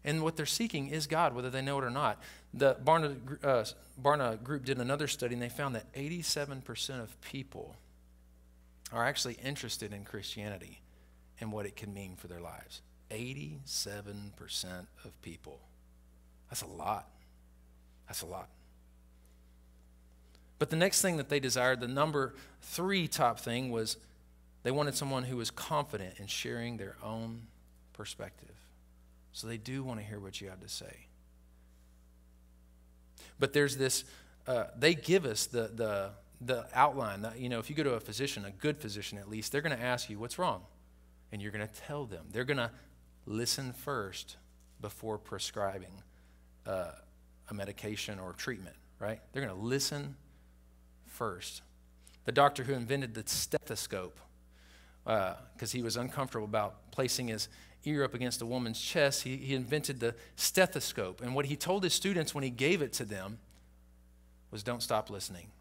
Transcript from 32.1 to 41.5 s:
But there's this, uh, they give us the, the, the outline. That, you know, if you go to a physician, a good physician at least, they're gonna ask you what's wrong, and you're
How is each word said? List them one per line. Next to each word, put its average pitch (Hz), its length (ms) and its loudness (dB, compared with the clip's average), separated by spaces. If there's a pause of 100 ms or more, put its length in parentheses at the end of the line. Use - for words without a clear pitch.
But 131 140 4
there's 143 240 6
this, 135 260 2 (420)
uh, 120 200 2 (120)
they 151 160 8
give 170 320 4
us 110 220 0
the, 113 260 0
the, 101 380 0 (300)
the 123 340 -2
outline. 127 460 4
That, 113 180 -4
you 123 100 -4
know, 120 80 0
if 110 120 -4
you 156 60 -4
go 156 80 2
to 135 100 4
a 113 60 2
physician, 107 460 -4
a 101 60 -8
good 143 260 0
physician 104 400 -6
at 101 120 -12
least, 107 220 -4
they're 139 100 2
gonna 147 140 2
ask 123 360 0
you 104 80 -8
what's 117 180 -6
wrong, 139 240 2 (680)
and 101 100 -6
you're 104 100 -6